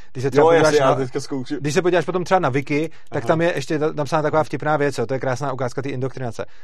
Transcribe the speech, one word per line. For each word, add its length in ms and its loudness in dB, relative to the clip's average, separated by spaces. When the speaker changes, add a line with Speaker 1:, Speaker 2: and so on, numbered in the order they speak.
Speaker 1:
Když 120 -6
se 80 -2
třeba 100 4
Speaker 2:
Jo, 80 8
Speaker 1:
podíváš 240 6
Speaker 2:
jasně, 100 6
já 60 6
Speaker 1:
na, 60 4
Speaker 2:
teďka 240 -2
zkouším. 420 -6
Speaker 1:
když 120 -2
se 80 2
podíváš 240 4
potom 180 -2
třeba 160 2
na 100 2
Wiki, 400 0
tak 140 -4
Speaker 2:
Aha. 40 -8
Speaker 1:
tam 140 2
je 140 2
ještě 240 -2
ta-, 160 0
napsána 280 -2
taková 200 2
vtipná 340 -2
věc, 200 -2
jo, 80 -2
to 80 -4
je 60 -2
krásná 340 -4
ukázka 280 -4
té 80 -6
indoktrinace. 560 -6